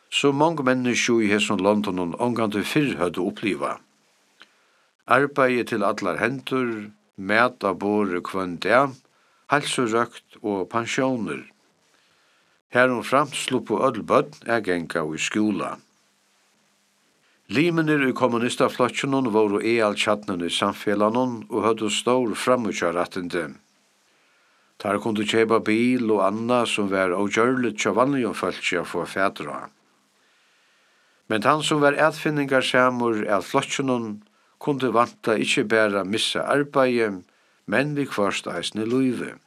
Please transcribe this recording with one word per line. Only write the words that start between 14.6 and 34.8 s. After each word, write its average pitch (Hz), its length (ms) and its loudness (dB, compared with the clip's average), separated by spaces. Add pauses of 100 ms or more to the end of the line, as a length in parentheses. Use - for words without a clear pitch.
ganga 85 320 -2
í 78 160 -4
skúla. - 600 -2 (1700)
Limirnir 156 540 2
í 123 100 2
kommunistaflokkinum 123 1160 0
voru 107 260 4
ealkjarnin 104 840 0
í - 20 -4
samfelagnum 107 840 0 (180)
og 107 160 0
høvdu 110 260 0
stór 123 460 0
framútjárættindi. 87 1040 -2 (1400)
Tær 101 220 -2
kundu 107 260 -2
keypa 113 320 4
bil 117 540 2
og 98 100 4
annað 113 460 0
sum 104 180 0
var 95 240 2
ógjørligt 110 720 0
hjá 113 160 2
vanligum 123 400 0
fólki - 420 -4
at 80 80 -6
fáa 85 220 -4
fatur 95 420 -4
á. 80 80 -10 (1700)
Men 107 160 0
tann 147 220 4
sum 151 160 2
var 143 160 4
atfinningarsamur 131 1300 2
at 98 180 2
flokkinum 123 800 -2 (400)
kundi 131 320 -2